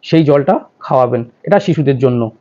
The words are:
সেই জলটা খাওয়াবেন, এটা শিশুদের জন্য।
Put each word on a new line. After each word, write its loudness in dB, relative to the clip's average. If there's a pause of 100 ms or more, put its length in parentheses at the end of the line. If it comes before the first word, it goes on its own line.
সেই 0
জলটা 2 (200)
খাওয়াবেন, -2 (180)
এটা 0
শিশুদের 0
জন্য। 0 (100)